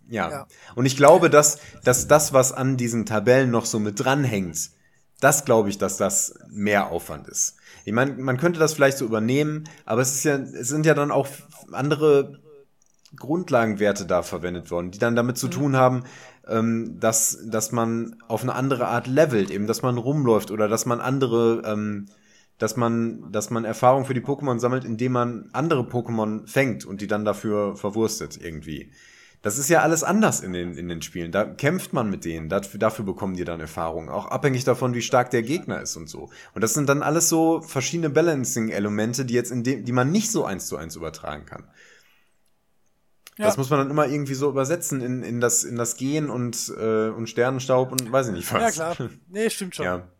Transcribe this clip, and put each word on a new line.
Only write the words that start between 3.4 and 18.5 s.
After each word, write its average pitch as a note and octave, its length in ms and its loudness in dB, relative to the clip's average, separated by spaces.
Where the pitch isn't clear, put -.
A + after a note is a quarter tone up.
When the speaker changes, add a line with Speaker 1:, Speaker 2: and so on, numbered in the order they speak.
Speaker 1:
noch A2+ 160 2
so A2+ 120 -2
mit G#2 240 -2
dranhängt, A#2 680 0
das D3 240 4
glaube A2+ 260 6
ich, G2 80 -6
dass G2 180 -2
das - 380 -2
mehr G2+ 420 2
Aufwand E2 380 -8
ist. - 280 -6
Ich G2+ 80 -4
meine, C3 220 2
man B2+ 220 -2
könnte E3+ 240 0
das D#3 140 2
vielleicht C#3 240 2
so C3+ 60 -4
übernehmen, C#3 640 0
aber A2+ 180 0
es C3+ 120 -2
ist - 100 -4
ja, D3 120 2
es B2+ 320 -8
sind D#3 180 0
ja D#3 80 6
dann C#3+ 160 0
auch C3 160 2
andere C#3+ 680 2
Grundlagenwerte A2+ 920 0
da F2 180 2
verwendet F2+ 480 -8
worden, F2 200 -4
die G2 80 -16
dann A#2 180 2
damit B2 220 0
zu C3+ 80 -4
Speaker 2:
Mhm. B2 60 -4
Speaker 1:
tun C3+ 240 0
haben, B2+ 280 4
ähm, A2+ 520 0
dass, - 460 0
dass A2 260 -4
man A#2 440 -2
auf A2 140 -2
eine B2+ 120 -4